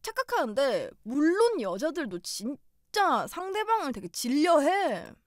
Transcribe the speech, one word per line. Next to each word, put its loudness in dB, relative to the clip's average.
착각하는데 -2
물론 2
여자들도 -4
진짜 -2
상대방을 -2
되게 -10
질려해. 2